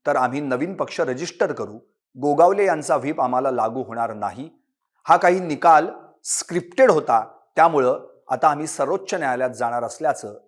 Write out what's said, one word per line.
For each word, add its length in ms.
तर 80
आम्ही 240
नवीन 340
पक्ष 280
रजिस्टर 500
करू. 280
गोगावले 440
यांचा 300
व्हीप 260
आम्हाला 300
लागू 320
होणार 300
नाही. 360
हा 100
काही 220
निकाल 480
स्क्रिप्टेड 680
होता, 360
त्यामुळं 520
आता 180
आम्ही 200
सर्वोच्च 460
न्यायालयात 360
जाणार," 340
असल्याचं 640